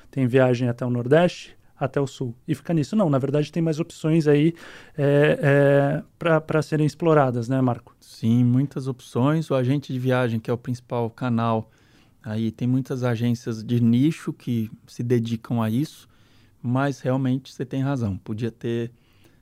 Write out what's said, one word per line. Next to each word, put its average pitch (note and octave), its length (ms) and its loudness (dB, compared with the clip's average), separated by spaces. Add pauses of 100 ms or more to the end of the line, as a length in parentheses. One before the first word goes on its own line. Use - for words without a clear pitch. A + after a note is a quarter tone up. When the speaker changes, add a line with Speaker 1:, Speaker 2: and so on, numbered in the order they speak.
Speaker 1:
tem C3 180 -2
viagem B2+ 400 2
até A#2+ 180 -4
o B2 40 -4
Nordeste, B2+ 640 0 (220)
até C#3+ 220 -2
o C#3 60 0
Sul, B2+ 300 -8 (120)
e D#3+ 60 0
fica - 220 -4
nisso. D3+ 200 0
Não, G3+ 140 2
na C#3 80 2
verdade C#3 340 -2
tem E3+ 100 -2
mais D#3+ 180 -2
opções D#3+ 480 0
aí, D3 260 4 (420)
é, C#3+ 460 4
é, C#3+ 640 4 (160)
pra, E3 200 2
pra D#3 220 -2
serem D3+ 240 0
exploradas, C#3+ 640 2
né, C3 100 0
Marco? B2 400 -2
Speaker 2:
Sim, A#2+ 440 0
muitas C3 440 0
opções. C3+ 640 -2
O C#3+ 60 0
agente C3 360 -2
de C3 60 -6
viagem, B2+ 420 0
que A2 100 -10
é B2 40 0
o A#2 40 -4
principal A#2+ 520 -6
canal, A2+ 640 -2 (520)
aí A2+ 280 -4
tem - 160 -6
muitas B2+ 360 -2
agências A#2 600 -2
de A#2+ 180 0
nicho B2+ 500 2
que A#2 380 -6 (160)
se - 160 -12
dedicam A#2 600 -2
a A2 100 -2
isso, C3+ 360 -6 (540)
mas C3 380 -2
realmente C3 520 -2
você - 140 -10
tem C3+ 160 -6
razão. B2+ 340 -2
Podia A2+ 360 -8
ter A#2 400 -6 (500)